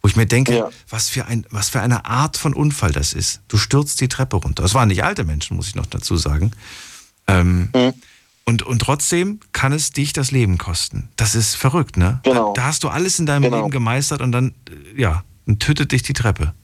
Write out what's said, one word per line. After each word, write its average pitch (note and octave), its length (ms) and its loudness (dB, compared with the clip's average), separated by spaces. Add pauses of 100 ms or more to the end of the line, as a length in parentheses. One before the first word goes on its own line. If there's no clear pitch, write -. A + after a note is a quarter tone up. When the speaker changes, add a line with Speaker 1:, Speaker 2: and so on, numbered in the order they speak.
Speaker 1:
Wo G#2 60 2
ich G2+ 80 2
mir A2+ 100 4
denke, A#2+ 320 2
Speaker 2:
Ja. A2+ 120 -2 (200)
Speaker 1:
was A2+ 200 -4
für B2+ 160 -6
ein, A2+ 240 -4
was G#2 200 -4
für A#2+ 120 -2
eine A#2 240 0
Art C3+ 320 -2
von D3 160 -2
Unfall C#3+ 380 0
das D2+ 220 -2
ist. - 360 -2
Du G#2+ 80 0
stürzt C#3+ 440 2
die B2+ 60 2
Treppe B2+ 300 -2
runter. - 260 -2
Es G2 100 2
waren B2 140 4
nicht F#2+ 160 2
alte F#3 220 -2
Menschen, D2+ 320 -4
muss E2+ 100 -6
ich - 80 -10
noch D#2+ 100 -4
dazu - 300 -4
sagen. D#2 360 0 (760)
Ähm, F2+ 480 4
Speaker 2:
Mhm. B2+ 180 4 (520)
Speaker 1:
und, A#2 180 0
und A#2+ 160 0
trotzdem F3 600 0 (100)
kann C3+ 220 0
es D3+ 180 -2
dich C#3+ 220 -2
das C3+ 180 -2
Leben A2 260 4
kosten. - 600 -6
Das A2 180 0
ist A2 200 0
verrückt, C3+ 420 0
ne? G2 260 2
Speaker 2:
Genau. A#2 300 2
Speaker 1:
Da, B2 80 -2
da C3 80 0
hast D#3 160 -4
du - 20 -2
alles F3 320 -2
in E3 60 0
deinem C#3+ 180 2
Speaker 2:
Genau. A#2+ 140 2
Speaker 1:
Leben A2+ 140 0
gemeistert C3+ 500 -2
und B2+ 100 0
dann, B2 240 0 (400)
äh, C#3 60 -6
ja, F2+ 240 0 (200)
und G#2+ 140 2
tötet D3 320 0
dich B2 100 2
die - 120 -6
Treppe. G2+ 400 0 (100)